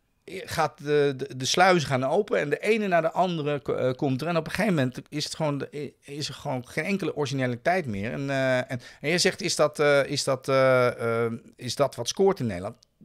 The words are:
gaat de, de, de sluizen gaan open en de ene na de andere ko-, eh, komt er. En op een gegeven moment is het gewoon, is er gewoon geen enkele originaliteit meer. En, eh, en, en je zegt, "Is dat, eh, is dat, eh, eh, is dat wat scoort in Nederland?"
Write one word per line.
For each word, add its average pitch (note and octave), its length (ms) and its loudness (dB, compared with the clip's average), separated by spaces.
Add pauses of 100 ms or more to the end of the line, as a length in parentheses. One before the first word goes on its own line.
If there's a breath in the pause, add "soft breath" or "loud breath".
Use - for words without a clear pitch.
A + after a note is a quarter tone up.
(260)
gaat E3 520 -4
de, C#3+ 400 2
de, C3+ 200 -8
de C3 80 -6
sluizen F3+ 440 4
gaan C3 160 0
open F#3+ 340 0
en D3+ 100 -2
de C#3+ 100 0
ene G#3+ 280 0
na E3+ 140 4
de D#3+ 100 0
andere D#3+ 480 0
ko-, - 160 -4
eh, B2+ 180 0
komt C3 280 0
er. D3+ 60 -4
En E3+ 100 0
op D#3+ 80 0
een D#3+ 60 -6
gegeven G3 240 2
moment B2+ 340 0
is D3 140 -6
het - 120 -8
gewoon, C#3+ 320 -4 (340)
is C#3+ 260 -10
er C#3 60 -10
gewoon C3 340 -6
geen D#3 160 -6
enkele F#3+ 320 -2
originaliteit C#3 680 -2
meer. G#2+ 260 -4
En, C#3 180 -6
eh, C3 280 0
en, B2+ 220 -4 (220 loud breath)
en C#3 80 -2
je F3+ 80 2
zegt, - 240 0
"Is A#2+ 140 -2
dat, D3+ 240 0
eh, C#3+ 260 6
is C#3 180 -4
dat, C3+ 240 -2
eh, B2+ 760 4
eh, A2+ 60 -2 (240)
is B2 200 -8
dat C3+ 200 0
wat A#2+ 120 -6
scoort G3 320 2
in C3 60 -2
Nederland?" G2 300 -4 (300)